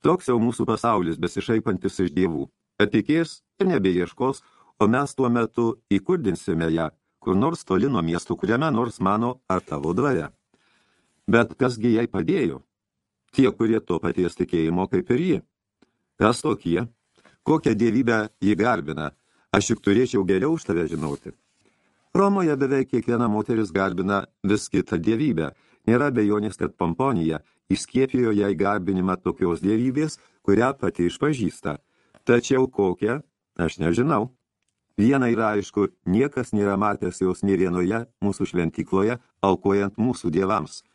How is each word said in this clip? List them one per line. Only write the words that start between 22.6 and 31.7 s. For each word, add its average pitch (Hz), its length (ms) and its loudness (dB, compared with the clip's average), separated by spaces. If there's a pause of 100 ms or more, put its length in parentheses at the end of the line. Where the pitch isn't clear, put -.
kiekviena 120 380 0
moteris 107 440 -2
garbina 95 540 0 (160)
vis 101 260 0
kitą - 300 -2
dievybę. 110 520 -2 (360)
Nėra 123 260 2
abejonės, 104 440 0
kad - 200 -6
Pomponija 82 640 -2 (300)
įskiepijo 127 600 0
jai 101 220 2
garbinimą 95 600 0
tokios 85 440 -2
dievybės, 123 580 -2 (240)
kurią 117 360 2
pati 87 300 -2
išpažįsta. 101 680 -4 (460)